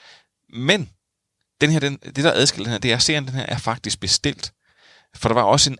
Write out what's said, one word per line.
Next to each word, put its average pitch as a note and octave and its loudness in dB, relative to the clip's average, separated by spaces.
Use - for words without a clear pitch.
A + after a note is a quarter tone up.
Men C#3+ -2
den D3+ 4
her, D#3 4
den, C#3 -2
det, C#3 -6
der D#3+ 4
adskiller A#2+ 0
den A#2 -6
her, G#2+ -4
det B2 0
er, A2+ 2
at B2+ 0
serien, D3+ 0
den B2+ -10
her C3 -6
er A#2 -6
faktisk B2 -4
bestilt. - -4
For - 0
der A2+ 2
var A#2 4
også C#3 4
en B2+ -8